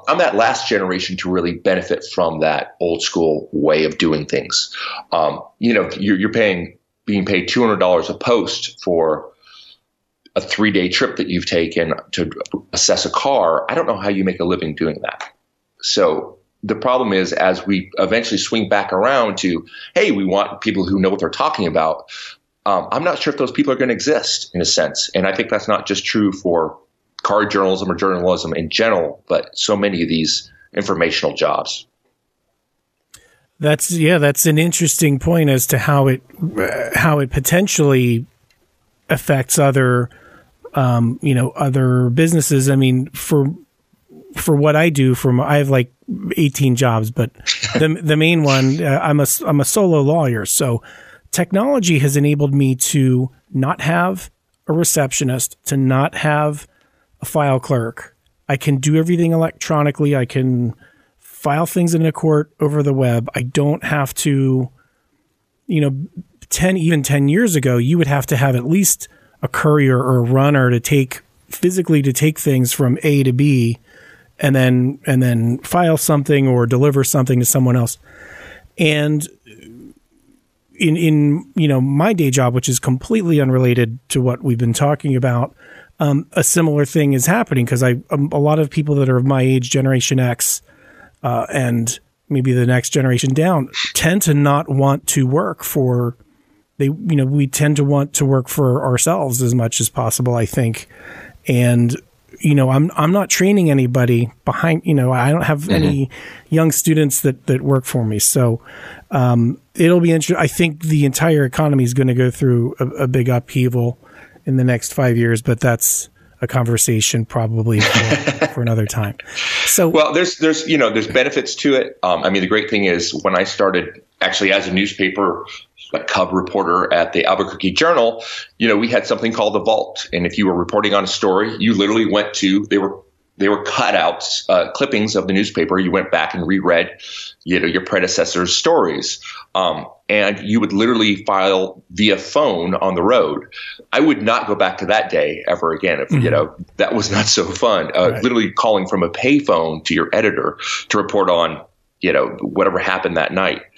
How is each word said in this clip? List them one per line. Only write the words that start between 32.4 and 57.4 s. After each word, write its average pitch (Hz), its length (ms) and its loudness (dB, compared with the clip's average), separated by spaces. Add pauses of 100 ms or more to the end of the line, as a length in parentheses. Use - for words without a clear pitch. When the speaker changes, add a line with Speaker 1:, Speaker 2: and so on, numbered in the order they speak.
Speaker 2:
That's, 151 320 0
yeah, 165 280 2
that's 143 280 0
an 151 100 4
interesting 156 640 2
point 160 320 2
as 127 180 2
to 131 100 0
how 139 280 2
it, 131 160 0 (180)
uh, 131 540 -4
how 156 240 2
it 135 120 -2
potentially 135 920 2 (880)
affects 139 480 0
other, 127 520 2 (640)
um, 120 460 0
you 139 140 0
know, 127 160 0
other 127 580 2
businesses. 143 640 2
I 135 60 2
mean, 131 340 2
for 143 360 0 (920)
for 151 180 0
what 147 200 4
I 165 140 4
do, 131 240 2
from, 123 260 2
I 147 180 0
have, 139 120 0
like, 127 220 0 (440)
eighteen 139 400 2
jobs, 113 340 0
but 120 220 -4 (420)
the, 156 240 0
Speaker 1:
<laughs> - 40 -12
Speaker 2:
the 151 140 2
main 160 260 4
one, 135 400 2
uh, 139 200 0
I'm 147 180 2
a 139 40 2
s-, - 180 -2
I'm 147 180 0
a 131 40 0
solo 180 360 2
lawyer. 135 460 0
So 120 360 -2 (480)
technology 190 680 0
has 139 180 2
enabled 143 380 2
me 135 220 2
to 131 540 0 (220)
not 135 300 -2
have 175 480 -2 (360)
a 160 60 -2
receptionist, 139 840 -2 (100)
to 139 100 -2
not 135 380 2
have 151 520 -2 (540)
a - 60 -10
file 139 340 0